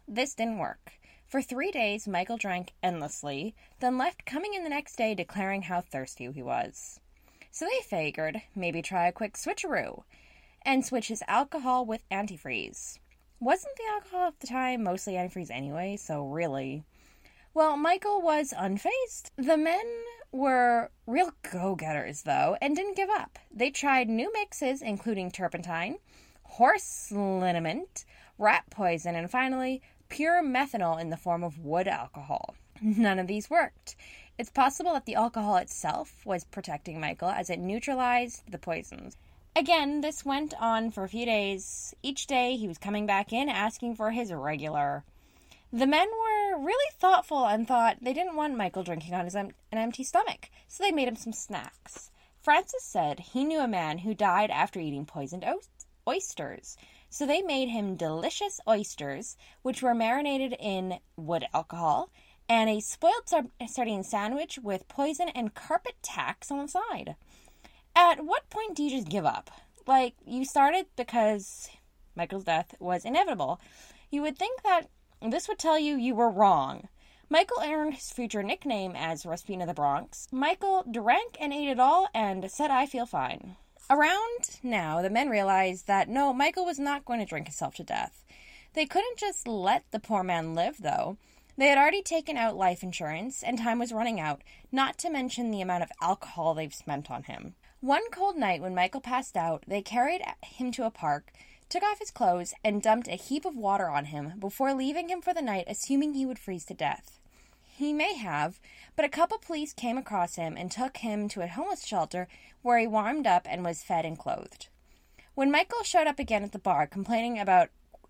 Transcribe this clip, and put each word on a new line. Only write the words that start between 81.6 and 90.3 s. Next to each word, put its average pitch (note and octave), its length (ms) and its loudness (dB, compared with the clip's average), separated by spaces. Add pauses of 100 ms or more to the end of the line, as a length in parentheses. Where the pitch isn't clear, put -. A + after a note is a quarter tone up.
it B3 100 0
all D#4 360 8
and F#3+ 340 -2
said, D4 220 0
"I C4+ 160 4
feel A#3+ 180 -4
fine." E3 520 -4 (340)
Around G4+ 720 2
now, F3 400 0
the F#3+ 80 2
men C4 180 2
realized F#3+ 560 2
that, G3 240 4
no, C4+ 240 4
Michael D#4+ 320 2
was D#4+ 140 -2
not C#4+ 260 -2
going A#3+ 140 -2
to G3+ 80 -2
drink D3+ 180 -6
himself D3 300 -6
to - 80 -10
death. - 420 -6 (480)
They D#4 140 0
couldn't G4+ 320 0
just G4+ 280 -4
let G#3+ 440 2
the G#3+ 80 -2
poor G3+ 240 0
man E3 320 -2